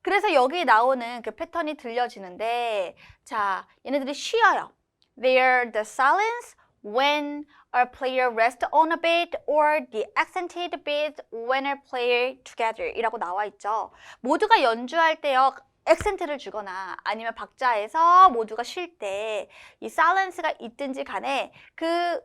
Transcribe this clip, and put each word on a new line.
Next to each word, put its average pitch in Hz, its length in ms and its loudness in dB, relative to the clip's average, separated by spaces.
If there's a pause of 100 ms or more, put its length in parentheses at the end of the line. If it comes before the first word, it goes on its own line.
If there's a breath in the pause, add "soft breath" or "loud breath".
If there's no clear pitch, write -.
그래서 392 320 0
여기 285 320 2
나오는 240 560 2
그 226 100 -10
패턴이 320 440 -6
들려지는데, 226 1200 -6 (260 loud breath)
자, 196 440 -4 (180 soft breath)
얘네들이 269 280 -4
쉬어요. 359 600 2 (460)
They 254 200 4
are 254 320 2
the 214 100 -2
silence 392 720 0 (280 soft breath)
when 294 640 -2 (300 soft breath)
a 247 140 4
player 254 420 -2
rests 233 400 0
on 320 200 4
a 330 100 -2
beat 339 340 0 (120)
or 302 420 2
the 214 160 -6 (120)
accented 349 680 -4
beat 294 380 -4 (120)
when 247 320 -2
a 277 100 -2 (140)
player 247 540 0
together 226 520 -4
이라고 226 220 -2
나와 190 280 -4
있죠. 208 460 -6 (300 loud breath)
모두가 370 400 2
연주할 294 580 2
때요, 262 360 2 (320)
액센트를 330 520 0
주거나 190 640 -10
아니면 226 320 -4
박자에서 320 920 6
모두가 220 340 -4
쉴 349 340 -10
때 208 520 -6 (320 loud breath)
이 220 80 -10
사일런스가 359 680 0
있든지 269 440 -8
간에 254 500 -6 (220 loud breath)
그 339 500 -2